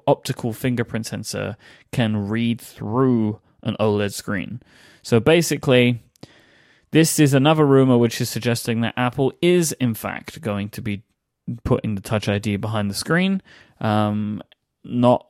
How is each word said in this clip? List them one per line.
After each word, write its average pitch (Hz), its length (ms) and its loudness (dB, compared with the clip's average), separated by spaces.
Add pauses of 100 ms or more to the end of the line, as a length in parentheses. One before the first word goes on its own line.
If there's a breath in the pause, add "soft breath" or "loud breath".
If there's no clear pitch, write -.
optical - 460 -2
fingerprint 117 520 -4
sensor 101 520 -8 (340 loud breath)
can 107 360 0
read 117 340 -2
through 110 760 0 (240)
an 113 160 -4
oled 104 340 0
screen. - 480 -8 (400 soft breath)
So 117 180 2
basically, 127 840 2 (880 loud breath)
this 160 280 4
is 143 140 4
another 151 320 4
rumor 135 320 6
which 120 240 2
is 120 80 -4
suggesting 117 520 -2
that 113 140 -4
Apple 123 460 -2
is, 175 320 2
in 120 200 -2
fact, - 480 -10
going 101 280 -4
to - 120 -14
be 104 220 -6 (600)
putting - 320 0
the 98 60 -8
Touch - 280 -4
I 101 100 0
D 104 160 -4
behind 104 340 -4
the 98 60 -6
screen, 190 460 -2 (400 soft breath)
um, 107 600 -2 (420)
not 123 460 2